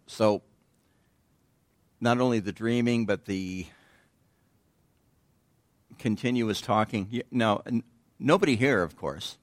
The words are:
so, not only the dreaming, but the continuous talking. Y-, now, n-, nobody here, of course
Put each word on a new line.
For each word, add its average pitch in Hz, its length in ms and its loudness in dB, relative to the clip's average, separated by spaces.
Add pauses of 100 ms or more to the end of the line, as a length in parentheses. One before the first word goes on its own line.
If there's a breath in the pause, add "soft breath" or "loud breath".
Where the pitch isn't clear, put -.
so, 104 360 0 (1600)
not 120 200 2
only 123 200 2
the 98 120 -4
dreaming, 117 540 0
but 101 180 -2
the 92 420 -6 (2250 soft breath)
continuous 117 640 0
talking. 107 520 0
Y-, 120 180 -4
now, 113 360 2
n-, 120 180 -2 (340)
nobody 156 380 2
here, 117 260 2
of 82 140 -4
course 76 460 -10